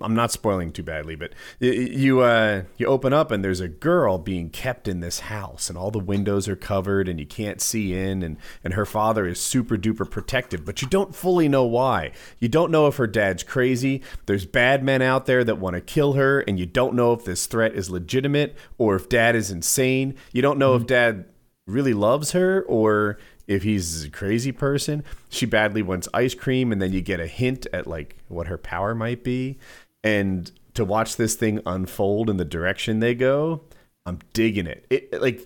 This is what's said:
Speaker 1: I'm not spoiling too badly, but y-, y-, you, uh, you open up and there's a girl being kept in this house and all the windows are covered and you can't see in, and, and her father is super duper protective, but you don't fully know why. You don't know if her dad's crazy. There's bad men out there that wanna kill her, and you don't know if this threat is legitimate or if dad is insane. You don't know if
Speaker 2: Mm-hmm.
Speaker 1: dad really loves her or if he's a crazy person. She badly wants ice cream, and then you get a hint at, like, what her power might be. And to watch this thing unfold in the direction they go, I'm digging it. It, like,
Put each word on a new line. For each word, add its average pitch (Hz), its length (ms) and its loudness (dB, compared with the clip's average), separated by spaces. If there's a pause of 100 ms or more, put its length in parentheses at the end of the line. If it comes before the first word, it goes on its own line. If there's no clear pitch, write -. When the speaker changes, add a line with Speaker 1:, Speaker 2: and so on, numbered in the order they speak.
Speaker 1:
I'm 110 140 -2
not 117 180 2
spoiling 92 400 -2
too 90 100 -10
badly, 78 340 -8
but 82 160 -10 (280)
y-, 123 80 2
y-, 123 60 2 (160)
you, 131 300 4
uh, 110 420 4 (160)
you - 80 -2
open 131 260 2
up 151 180 2
and 98 140 0
there's 92 160 0
a 90 80 -6
girl 135 480 2
being 85 320 -4
kept - 400 -6
in 90 120 -4
this 85 200 -6
house 98 480 -8
and 85 80 -10
all 92 140 -4
the 110 80 -4
windows 98 500 0
are 95 80 -4
covered 98 520 0
and 82 120 -4
you 73 60 -8
can't 104 340 -8
see 101 320 -2
in, 92 300 -2
and, 78 160 -6 (240)
and 90 120 -4
her 101 120 0
father 107 400 0
is 90 140 -4
super 120 360 0
duper 101 320 -2
protective, 98 560 -6
but 95 160 -8
you 131 80 -4
don't 190 260 0
fully 175 340 2
know 135 160 4
why. 117 480 0 (260)
You 117 100 0
don't 165 220 2
know 156 160 6
if 135 100 2
her 123 120 2
dad's 98 340 0
crazy. 131 580 0 (240)
There's 98 220 0
bad 131 360 4
men 135 200 2
out 131 240 2
there 127 180 4
that 107 140 0
wanna 90 240 -4
kill 143 320 0
her, 139 260 4
and 98 180 -2
you 90 80 -2
don't 123 280 0
know 120 180 4
if 120 140 -2
this 90 200 -4
threat 113 280 0
is 92 160 -6
legitimate 131 640 -2 (220)
or 104 180 4
if 90 140 -6
dad 117 260 4
is 98 140 -2
insane. 131 640 0 (180)
You 123 100 2
don't 143 160 2
know 135 180 6
if 120 60 0
Speaker 2:
Mm-hmm. 113 40 -4
Speaker 1:
dad 117 380 2 (420)
really 123 280 0
loves 120 380 2
her 185 360 2
or 107 500 2 (280)
if 98 160 0
he's 85 420 -2
a 73 60 -12
crazy 117 420 -2
person. 143 520 -2 (240)
She - 160 -4
badly 107 380 2
wants 90 320 -4
ice 127 200 0
cream, 127 380 0
and 98 80 0
then 95 140 0
you 90 80 0
get 90 180 -2
a 82 60 -6
hint 127 480 -2
at, 90 120 -6
like, 78 300 -10 (120)
what 85 180 -6
her 87 100 -6
power 98 380 -4
might 117 280 -4
be. 127 360 -4 (440)
And 98 480 0 (220)
to 120 120 -2
watch 107 320 0
this 113 180 0
thing 110 320 0
unfold 98 640 0
in 95 80 0
the 87 80 -2
direction 92 540 -2
they 120 140 2
go, 143 460 2 (460)
I'm 87 140 -8 (120)
digging 104 340 2
it. - 220 -12
It, - 320 -2
like, 131 260 0